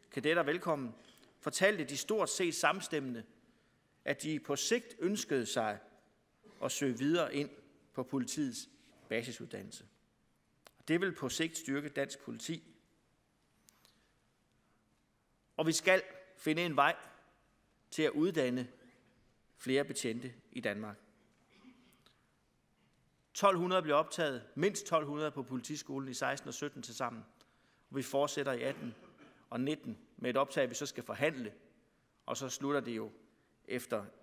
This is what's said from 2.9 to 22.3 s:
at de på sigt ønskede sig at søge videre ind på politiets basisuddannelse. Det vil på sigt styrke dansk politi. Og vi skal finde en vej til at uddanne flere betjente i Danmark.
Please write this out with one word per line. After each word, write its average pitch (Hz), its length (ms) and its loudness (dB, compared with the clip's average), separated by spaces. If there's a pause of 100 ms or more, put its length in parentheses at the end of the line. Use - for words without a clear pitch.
at 143 180 0
de 151 180 -2
på 143 160 -2
sigt - 420 0
ønskede 156 480 0
sig 107 320 0 (840)
at 127 100 0
søge 127 260 0
videre 151 360 2
ind 143 160 -2 (420)
på 127 100 -6
politiets 131 640 -2 (400)
basisuddannelse. 113 800 -6 (1000)
Det 165 120 4
vil 185 120 0
på 139 160 -4
sigt 165 300 -2
styrke 143 300 -4
dansk 139 300 -4
politi. 120 460 -8 (3000)
Og 160 100 2
vi 165 60 4
skal 185 300 6 (340)
finde 156 260 0
en 170 140 0
vej 147 200 6 (920)
til 156 120 0
at 147 80 4
uddanne 135 580 2 (880)
flere 131 280 2
betjente 123 500 -4 (180)
i 123 80 -10
Danmark. 104 360 -4 (2500)